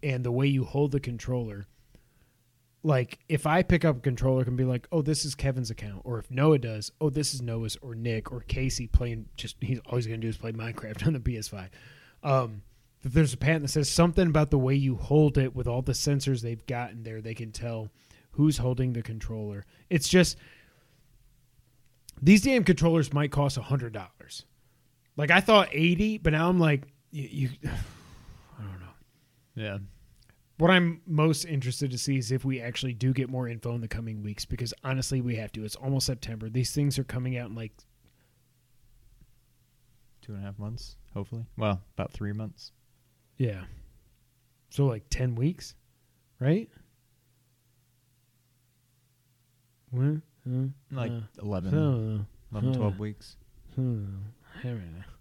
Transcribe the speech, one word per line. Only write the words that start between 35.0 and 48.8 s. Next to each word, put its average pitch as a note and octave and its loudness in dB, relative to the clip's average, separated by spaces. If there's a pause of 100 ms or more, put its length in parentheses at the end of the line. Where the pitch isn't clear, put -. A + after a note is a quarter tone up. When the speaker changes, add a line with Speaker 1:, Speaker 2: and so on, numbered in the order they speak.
Speaker 1:
we A#2+ -2
have A2 -10
to. A2 -8
It's G#2+ -10
almost C3+ -2
September. A2+ -6
These A#2+ -2
things C#3+ 2
are C3 -2
coming B2+ -4
out A#2+ -8
in, A2+ -10
like, A2+ -8 (2500)
Speaker 2:
Two A2 -14
and G2+ -10
a - -10
half G2+ -12
months, G#2+ -10 (160)
hopefully. A2+ -8 (100)
Well, G#2 0 (180)
about - -6
three G#2 -6
months. - -10 (640)
Speaker 1:
Yeah. G#2 -2 (1080)
So, C#3 0
like, A2+ -2
ten B2+ -2
weeks, C#3 -4 (640)
right? E3+ 2 (3250)